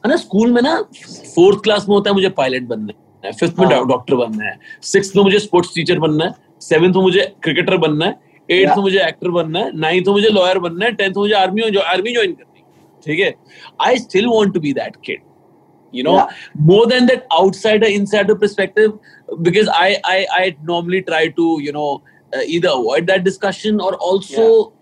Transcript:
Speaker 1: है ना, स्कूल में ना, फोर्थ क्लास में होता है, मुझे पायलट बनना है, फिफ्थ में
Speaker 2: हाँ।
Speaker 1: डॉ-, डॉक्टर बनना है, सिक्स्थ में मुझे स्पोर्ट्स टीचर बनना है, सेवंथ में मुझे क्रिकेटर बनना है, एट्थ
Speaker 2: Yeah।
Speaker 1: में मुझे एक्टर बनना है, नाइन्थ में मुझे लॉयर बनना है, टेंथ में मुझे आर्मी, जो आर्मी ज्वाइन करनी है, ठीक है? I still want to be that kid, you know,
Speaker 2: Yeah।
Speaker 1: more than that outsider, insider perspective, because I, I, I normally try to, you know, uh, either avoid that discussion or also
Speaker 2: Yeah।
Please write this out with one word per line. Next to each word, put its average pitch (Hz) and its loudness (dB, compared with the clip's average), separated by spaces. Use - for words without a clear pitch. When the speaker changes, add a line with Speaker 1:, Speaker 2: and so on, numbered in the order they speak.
Speaker 1:
है - 0
ना, 294 2
स्कूल 233 0
में 240 2
ना, 320 0
फोर्थ 190 4
क्लास 208 0
में 202 4
होता 202 2
है, 202 2
मुझे 190 2
पायलट 127 -2
बनना 110 -8
है, 101 -8
फिफ्थ - -4
में 185 4
Speaker 2:
हाँ। 151 4
Speaker 1:
डॉ-, 127 0
डॉक्टर 131 0
बनना 110 -4
है, 98 -10
सिक्स्थ - -2
में 202 4
मुझे 196 4
स्पोर्ट्स 175 -2
टीचर 160 -2
बनना 156 0
है, 220 -6
सेवंथ 170 2
में 185 2
मुझे 185 2
क्रिकेटर 170 0
बनना 156 0
है, - -4
एट्थ 180 4
Speaker 2:
Yeah। 190 4
Speaker 1:
में 202 -2
मुझे 190 2
एक्टर 170 -2
बनना 170 -2
है, 208 -6
नाइन्थ 175 0
में 202 2
मुझे 208 2
लॉयर 185 2
बनना 175 -6
है, 240 0
टेंथ 196 -2
में 185 -8
मुझे 208 0
आर्मी, 196 0
जो 214 0
आर्मी 185 -2
ज्वाइन 214 0
करनी - -16
है, - -20
ठीक 156 -4
है? 180 -2
I 254 2
still 233 -2
want 208 2
to 175 0
be 147 -4
that - -4
kid, - -12
you 123 -6
know, 160 0
Speaker 2:
Yeah। - 2
Speaker 1:
more 208 6
than 247 2
that 247 0
outsider, 208 2
insider 202 0
perspective, 202 0
because 185 2
I, 185 0
I, 190 0
I 185 -2
normally 170 -4
try 165 -2
to, 165 -2
you 143 -8
know, 143 -6
uh, 135 -4
either 170 -2
avoid 139 0
that 190 0
discussion 202 -2
or 190 -2
also 190 -2
Speaker 2:
Yeah। 226 6